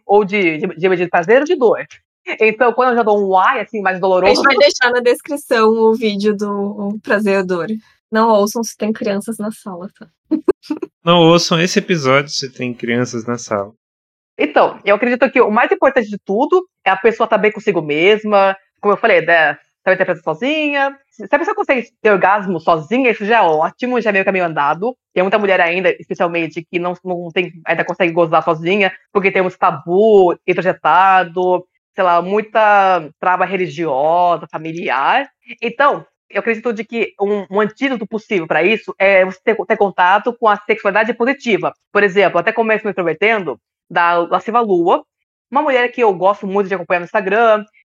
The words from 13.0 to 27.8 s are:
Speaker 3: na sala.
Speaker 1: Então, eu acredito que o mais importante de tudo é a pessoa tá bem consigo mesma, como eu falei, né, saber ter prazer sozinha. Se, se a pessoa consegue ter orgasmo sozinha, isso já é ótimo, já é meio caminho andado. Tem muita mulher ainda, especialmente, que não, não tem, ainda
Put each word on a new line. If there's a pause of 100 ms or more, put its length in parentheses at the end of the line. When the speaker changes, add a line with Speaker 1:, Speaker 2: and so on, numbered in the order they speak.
Speaker 3:
na
sala. (640)
Speaker 1:
Então,
eu
acredito
que
o
mais
importante
de
tudo (160)
é
a
pessoa
tá
bem
consigo
mesma, (240)
como
eu
falei,
né, (280)
saber
ter
prazer
sozinha. (100)
Se,
se
a
pessoa
consegue (140)
ter
orgasmo
sozinha,
isso
já
é
ótimo,
já
é
meio
caminho
andado. (180)
Tem
muita
mulher
ainda,
especialmente,
que
não, (100)
não
tem, (120)
ainda